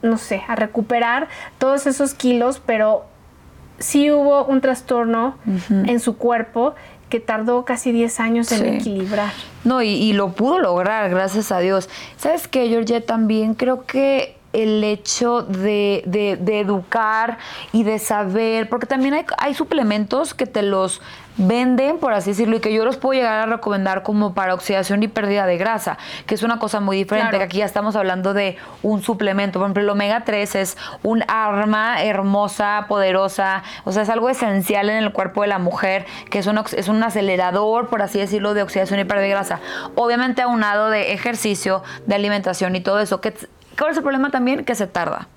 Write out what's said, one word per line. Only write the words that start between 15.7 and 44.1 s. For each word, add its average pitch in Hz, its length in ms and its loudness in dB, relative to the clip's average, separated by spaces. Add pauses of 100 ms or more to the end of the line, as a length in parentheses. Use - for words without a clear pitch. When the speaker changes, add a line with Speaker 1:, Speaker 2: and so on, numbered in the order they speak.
Speaker 2:
de, 196 340 0
de 208 200 0
educar 220 800 0 (340)
y 226 120 4
de 214 160 0
saber, 220 680 0
porque 240 180 -2
también 262 260 0
hay, 311 120 -2 (120)
hay 285 160 0
suplementos 247 800 0
que 262 120 -2
te 240 160 -2
los 190 400 0 (360)
venden, 254 600 2
por 277 160 0
así 196 180 0
decirlo, 220 260 2
y - 20 0
que 226 140 0
yo 220 100 2
los 254 140 0
puedo 269 220 0
llegar 220 200 2
a 220 60 0
recomendar 196 580 -2
como 208 300 2
para 185 200 0
oxidación 196 480 0
y 220 60 2
pérdida 202 380 0
de 180 120 2
grasa, 202 400 -2 (280)
que - 100 0
es 214 80 -2
una 233 160 0
cosa 214 220 -2
muy 196 160 2
diferente, 208 320 2
Speaker 1:
Claro. 202 100 0
Speaker 2:
que 196 60 0
aquí 175 140 -4
ya 208 60 2
estamos 208 300 -2
hablando 185 380 0
de 196 240 0 (260)
un 214 180 0
suplemento. 202 560 0
Por 190 100 0
ejemplo, 196 140 0
el 208 80 2
omega 208 360 0
tres 208 300 -2
es 190 220 -2 (260)
un 220 260 2
arma 214 720 2
hermosa, 202 880 0
poderosa, 190 720 0 (220)
o 190 80 -4
sea, 214 100 0
es 208 60 -2
algo 226 200 0
esencial 202 600 0
en 220 80 0
el 214 160 0
cuerpo 190 280 -2
de 202 60 2
la 202 100 0
mujer, 190 480 0 (240)
que 202 100 -2
es 190 80 -2
un 214 100 0
ox-, 214 160 -4
es 190 160 -6
un 220 120 2
acelerador, 202 840 0
por 226 140 -2
así 202 180 -2
decirlo, 202 340 0
de 208 100 2
oxidación 196 360 -2
y 196 60 0
pérdida 196 180 0
de 196 60 2
grasa. 196 300 -2 (360)
Obviamente 240 460 2
aunado 220 480 2
de 208 240 0
ejercicio, 202 680 -2 (240)
de 202 100 0
alimentación 196 600 0
y 185 60 -2
todo 196 180 0
eso, 202 220 -2
que 165 100 -4
t-, - 160 -18 (320)
¿cuál 302 120 0
es 311 60 0
el 320 60 -2
problema 277 280 0